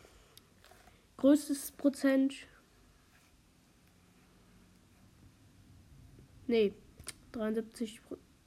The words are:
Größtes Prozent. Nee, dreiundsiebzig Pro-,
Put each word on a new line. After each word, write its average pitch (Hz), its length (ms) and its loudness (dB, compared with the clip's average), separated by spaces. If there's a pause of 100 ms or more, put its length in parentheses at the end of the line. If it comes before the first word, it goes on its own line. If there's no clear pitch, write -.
(1200)
Größtes 285 540 2
Prozent. 269 600 0 (4000)
Nee, 220 280 2 (580)
dreiundsiebzig 220 720 -6
Pro-, - 160 -16 (280)